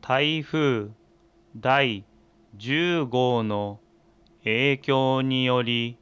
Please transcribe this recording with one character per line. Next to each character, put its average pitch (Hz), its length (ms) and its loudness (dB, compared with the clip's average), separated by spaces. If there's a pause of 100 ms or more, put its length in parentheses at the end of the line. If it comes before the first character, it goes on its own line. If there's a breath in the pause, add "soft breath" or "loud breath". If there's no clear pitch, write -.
台 147 420 0
風 135 460 0 (680)
第 123 480 0 (520)
十 156 480 0
号 123 380 0
の 104 380 -6 (640)
影 131 340 2
響 131 440 2
に 131 220 0
よ 127 180 2
り 117 400 -4